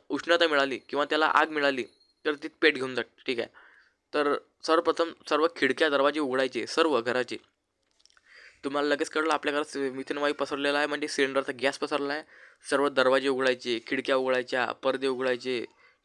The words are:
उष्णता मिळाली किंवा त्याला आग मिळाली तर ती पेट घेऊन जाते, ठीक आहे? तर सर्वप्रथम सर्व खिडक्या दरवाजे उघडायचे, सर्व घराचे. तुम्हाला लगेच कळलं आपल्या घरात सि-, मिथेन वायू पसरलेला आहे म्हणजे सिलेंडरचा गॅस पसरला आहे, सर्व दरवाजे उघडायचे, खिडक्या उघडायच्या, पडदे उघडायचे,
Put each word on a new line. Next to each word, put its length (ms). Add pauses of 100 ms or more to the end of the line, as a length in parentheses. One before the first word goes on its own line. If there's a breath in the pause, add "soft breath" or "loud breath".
उष्णता 380
मिळाली 300
किंवा 280
त्याला 200
आग 240
मिळाली 340 (420)
तर 80
ती 140
पेट 280
घेऊन 200
जाते, 320
ठीक 120
आहे? 80 (680 soft breath)
तर 240 (260)
सर्वप्रथम 480 (180)
सर्व 260
खिडक्या 340
दरवाजे 300
उघडायचे, 480
सर्व 340
घराचे. 360 (1300 loud breath)
तुम्हाला 260
लगेच 200
कळलं 240
आपल्या 200
घरात 120
सि-, 260
मिथेन 260
वायू 160
पसरलेला 440
आहे 100
म्हणजे 200
सिलेंडरचा 440 (100)
गॅस 160
पसरला 360
आहे, 100 (460 loud breath)
सर्व 200
दरवाजे 400
उघडायचे, 580
खिडक्या 300
उघडायच्या, 480
पडदे 420
उघडायचे, 580 (400 soft breath)